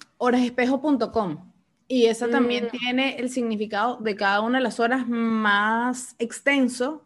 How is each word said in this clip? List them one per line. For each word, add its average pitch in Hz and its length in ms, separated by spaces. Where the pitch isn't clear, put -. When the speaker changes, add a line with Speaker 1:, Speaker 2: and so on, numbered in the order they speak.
Speaker 1:
horasespejo 247 640
punto 254 300
com. 190 360
Y 247 160
esa 226 240
también 240 380
Speaker 2:
Mm. 240 100
Speaker 1:
tiene 254 400
el 247 120
significado 220 680
de 214 180
cada 202 240
una 240 200
de 254 40
las 220 160
horas 240 300
más 226 1080
extenso. 262 880